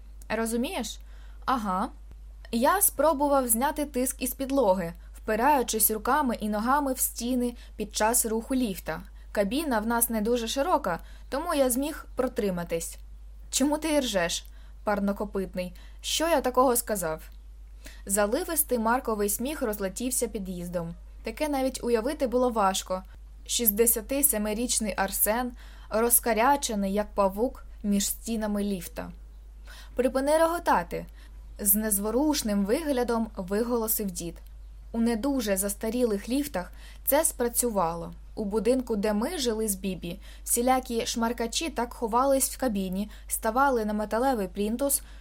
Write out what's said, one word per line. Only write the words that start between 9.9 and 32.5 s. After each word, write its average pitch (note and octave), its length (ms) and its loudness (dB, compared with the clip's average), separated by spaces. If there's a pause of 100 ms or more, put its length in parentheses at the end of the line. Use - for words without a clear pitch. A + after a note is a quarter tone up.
не A3+ 100 0
дуже A3+ 280 2
широка, C#4 500 2 (300)
тому E4 260 -2
я C4+ 160 4
зміг C#4 360 -2 (100)
протриматись. F#3 840 -2 (520)
Чому C#4+ 280 2
ти D4+ 220 2
ржеш, F#3+ 440 0 (400)
парнокопитний? G3+ 880 -2 (280)
Що - 280 0
я D#4 120 6
такого B3+ 360 6
сказав? F3 460 -2 (840)
Заливистий A#3+ 720 2
Марковий A3 500 2
сміх C#4 340 -4
розлетівся G#3+ 680 -2
під'їздом. F3 640 -6 (280)
Таке A3+ 260 -2
навіть C4+ 360 -2
уявити A#3+ 420 2
було B3 240 4
важко. F#3+ 520 2 (440)
Шістдесятисемирічний A3+ 1500 2
Арсен, G#3+ 560 0 (380)
розкарячений, A3+ 1040 2
як G#3 220 -2
павук, G3+ 500 0 (180)
між G3+ 240 2
стінами G#3+ 560 -2
ліфта. F3+ 480 -4 (840)
«Припини C4+ 440 4
реготати!» — D#4 680 2 (520)
з G3+ 160 2
незворушним G#3+ 880 2